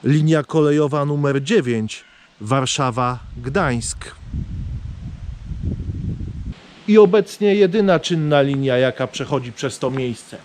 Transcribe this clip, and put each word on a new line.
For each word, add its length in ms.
Linia 380
kolejowa 640
numer 380
dziewięć, 640
Warszawa-Gdańsk. 1500
I 100
obecnie 560
jedyna 460
czynna 400
linia, 380
jaka 280
przechodzi 460
przez 260
to 120
miejsce. 540